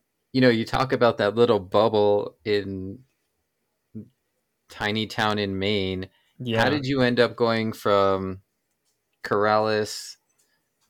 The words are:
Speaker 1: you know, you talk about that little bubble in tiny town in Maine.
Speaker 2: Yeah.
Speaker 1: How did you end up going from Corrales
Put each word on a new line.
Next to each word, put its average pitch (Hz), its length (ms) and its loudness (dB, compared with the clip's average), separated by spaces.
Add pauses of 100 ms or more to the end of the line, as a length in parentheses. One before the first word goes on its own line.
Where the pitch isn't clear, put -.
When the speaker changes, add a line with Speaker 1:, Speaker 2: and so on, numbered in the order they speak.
(340)
Speaker 1:
you 131 80 2
know, 127 80 8
you 113 160 2
talk 131 280 -2
about 120 240 2
that 104 180 0
little 117 240 4
bubble 104 880 2
in 98 540 -4 (1700)
tiny 107 380 -4
town 107 320 -2
in 98 200 -4
Maine. 95 500 -4 (300)
Speaker 2:
Yeah. 113 240 -2
Speaker 1:
How 123 60 2
did 143 160 -4
you 135 160 -2
end 123 180 0
up 117 160 2
going 113 380 0
from 98 680 0 (840)
Corrales 107 920 0 (720)